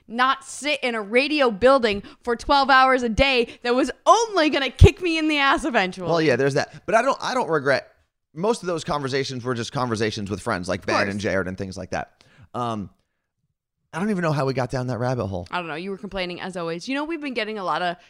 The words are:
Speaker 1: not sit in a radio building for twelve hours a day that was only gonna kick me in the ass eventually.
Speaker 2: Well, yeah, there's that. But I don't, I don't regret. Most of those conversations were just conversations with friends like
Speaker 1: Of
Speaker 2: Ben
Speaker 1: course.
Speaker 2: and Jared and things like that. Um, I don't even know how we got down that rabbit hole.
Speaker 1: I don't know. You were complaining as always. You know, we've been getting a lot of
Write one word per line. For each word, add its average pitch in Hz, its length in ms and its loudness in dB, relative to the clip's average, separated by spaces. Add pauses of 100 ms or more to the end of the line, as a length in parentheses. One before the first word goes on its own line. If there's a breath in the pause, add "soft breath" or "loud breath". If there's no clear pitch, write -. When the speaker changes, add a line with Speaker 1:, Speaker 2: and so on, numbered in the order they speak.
Speaker 1:
not 254 380 0
sit 285 400 -4
in 233 120 -2
a 220 60 -4
radio 262 480 2
building 220 540 4 (200 loud breath)
for 240 120 -2
twelve 277 340 2
hours 262 340 6
a 240 60 -2
day 247 380 2 (160 loud breath)
that 240 100 0
was 254 160 2 (160)
only 381 440 4
gonna 262 200 0
kick - 320 8
me 330 160 0
in 311 120 0
the 302 80 0
ass 277 260 2
eventually. 185 460 -2
Speaker 2:
Well, 165 120 2
yeah, 139 140 4
there's 135 200 2
that. - 300 -4
But 180 100 0
I 226 60 6
don't, 262 200 0
I 202 120 -4
don't 247 160 -2
regret. 139 380 0 (460)
Most 202 300 -2
of 175 40 -8
those 165 160 -4
conversations 135 640 -4
were 127 80 -2
just 117 180 -4
conversations 110 580 -4
with 98 120 -6
friends 92 260 -4
like 92 140 -4
Speaker 1:
Of - 60 -8
Speaker 2:
Ben - 100 0
Speaker 1:
course. 98 140 0
Speaker 2:
and 104 100 -6
Jared 95 260 -2
and 92 100 -8
things 95 200 -10
like 90 140 -12
that. - 340 -10 (280 soft breath)
Um, 113 360 -6 (1040)
I 160 60 -8
don't 208 100 -2
even 180 140 -2
know 156 100 2
how 139 120 0
we 135 80 0
got 123 180 -2
down 127 160 -4
that 120 120 -4
rabbit 120 280 -2
hole. 90 240 -6
Speaker 1:
I 180 80 -4
don't 170 80 -8
know. 151 80 -8
You 185 160 -8
were 190 60 -10
complaining 180 440 -8
as 185 160 -10
always. 170 320 -6
You 269 60 -2
know, 294 100 -4
we've 311 160 -8
been 277 120 -8
getting 220 240 -6
a 196 60 -8
lot 165 180 -2
of 175 140 -2 (140 soft breath)